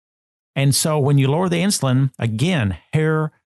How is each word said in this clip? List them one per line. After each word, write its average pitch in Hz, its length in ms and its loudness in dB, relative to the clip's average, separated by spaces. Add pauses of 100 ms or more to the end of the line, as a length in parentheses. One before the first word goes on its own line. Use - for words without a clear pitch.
(540)
And 139 200 2
so 156 240 0
when 143 180 2
you 131 120 4
lower 175 200 0
the 170 140 -2
insulin, 139 560 0
again, 113 580 -2 (160)
hair 156 400 0 (140)